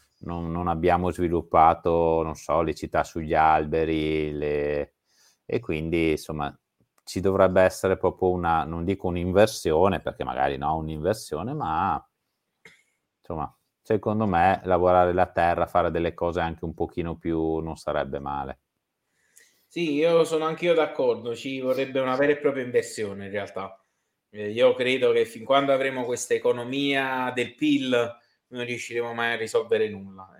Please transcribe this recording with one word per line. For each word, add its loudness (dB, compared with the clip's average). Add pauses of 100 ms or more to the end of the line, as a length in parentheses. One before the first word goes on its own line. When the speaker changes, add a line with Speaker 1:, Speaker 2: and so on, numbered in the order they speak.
(200)
Speaker 1:
non, -8
non -2
abbiamo 2
sviluppato, 2
non -4
so, 0
le -2
città -2
sugli -6
alberi?" 2
Le, -4 (520)
e -2
quindi, 0
insomma, -6 (480)
ci -8
dovrebbe 4
essere 2
proprio 0
una, 0
non -6
dico -4
un'inversione, 2
perché -8
magari -2
no, -2
un'inversione, -6
ma, -2 (1160)
insomma, -10 (280)
secondo 0
me 4
lavorare 4
la 2
terra, 0
fare 0
delle -2
cose -4
anche -6
un -8
pochino -6
più, -2
non -8
sarebbe -6
male. -10 (1040)
Speaker 2:
Sì, -4
io 4
sono -2
anch'io 0
d'accordo, 0
ci -8
vorrebbe -2
una 0
vera 4
e -2
propria 0
inversione -4
in -12
realtà. -8 (520)
Eh, -8
io 4
credo 2
che 4
fin -14
quando 2
avremo -2
questa -4
economia -2
del -4
pil 0 (580)
non -10
riusciremo -6
mai -2
a -2
risolvere 0
nulla. -14